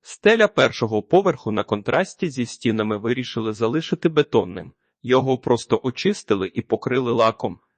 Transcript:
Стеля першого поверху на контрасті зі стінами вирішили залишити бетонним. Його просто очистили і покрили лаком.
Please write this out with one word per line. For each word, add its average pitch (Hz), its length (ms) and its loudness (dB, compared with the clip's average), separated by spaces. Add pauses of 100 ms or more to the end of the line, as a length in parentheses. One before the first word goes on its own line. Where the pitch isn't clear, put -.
Стеля 214 460 4
першого 113 540 0
поверху 180 480 0
на 107 140 -2
контрасті 147 680 -2
зі 123 160 -4
стінами 110 500 -2
вирішили 117 560 -4
залишити 120 560 -2
бетонним. 104 640 0 (300)
Його 131 360 2
просто - 440 0
очистили 117 720 -2
і 113 80 -6
покрили 123 500 -2
лаком. 113 460 0 (200)